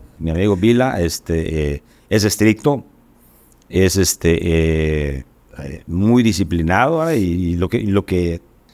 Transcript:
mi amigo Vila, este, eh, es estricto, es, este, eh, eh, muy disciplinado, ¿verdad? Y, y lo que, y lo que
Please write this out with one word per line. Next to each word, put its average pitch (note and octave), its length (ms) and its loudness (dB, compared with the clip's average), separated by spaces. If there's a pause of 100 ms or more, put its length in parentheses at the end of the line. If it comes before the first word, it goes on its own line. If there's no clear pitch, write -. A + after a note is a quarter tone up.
(180)
mi D#2+ 120 -4
amigo F#2+ 260 0
Vila, A#2+ 440 2
este, D#2+ 760 -2
eh, C#2+ 80 -10 (260)
es G#2 160 2
estricto, A2 600 0 (840)
es, F#2 280 2
este, D#2+ 1200 0
eh, C2 60 -12 (340)
eh, C#2+ 280 -14
muy G#2+ 360 2
disciplinado, F#2+ 760 0
¿verdad? E3 160 -2
Y, F2+ 380 0
y F2 40 -2
lo F2 120 -2
que, A#2 100 -2
y A2 80 -4
lo G2 200 0
que F2 340 0 (340)